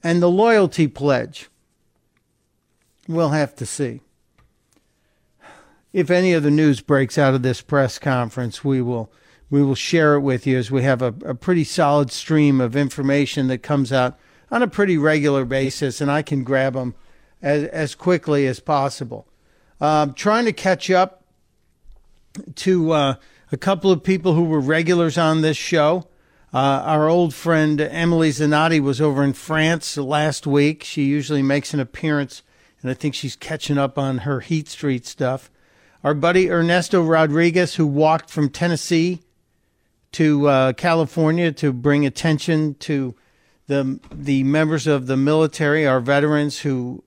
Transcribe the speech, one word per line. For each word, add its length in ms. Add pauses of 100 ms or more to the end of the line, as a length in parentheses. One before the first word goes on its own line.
And 200
the 80
loyalty 560
pledge, 640 (1600)
we'll 220
have 260
to 80
see. 380 (1900)
If 160
any 240
other 160
news 320
breaks 340
out 160
of 100
this 200
press 360
conference, 640
we 200
will, 280 (380)
we 140
will 120
share 400
it 60
with 260
you 120
as 120
we 120
have 180
a, 140 (100)
a 100
pretty 300
solid 480
stream 480
of 160
information 720
that 140
comes 320
out 240 (320)
on 120
a 60
pretty 300
regular 480
basis, 560
and 80
I 100
can 240
grab 320
'em 180 (460)
as, 240
as 300
quickly 520
as 140
possible. 680 (540)
Um, 320
trying 320
to 80
catch 380
up 340 (1300)
to, 360
uh, 220 (360)
a 60
couple 340
of 140
people 300
who 100
were 160
regulars 560
on 240
this 160
show. 500 (460)
Uh, 320
our 240
old 260
friend 460
Emily 500
Zanotti 480
was 220
over 240
in 80
France 640
last 500
week. 380
She 200
usually 380
makes 300
an 80
appearance, 600 (400)
and 80
I 40
think 200
she's 200
catching 440
up 200
on 200
her 220
Heat 280
Street 380
stuff. 440 (540)
Our 100
buddy 340
Ernesto 540
Rodriguez, 720
who 140
walked 420
from 200
Tennessee 680 (920)
to, 340
uh, 280
California 800
to 200
bring 340
attention 720
to 400 (500)
the, 320 (160)
the 300
members 420
of 220
the 80
military, 720
our 100
veterans 600
who 460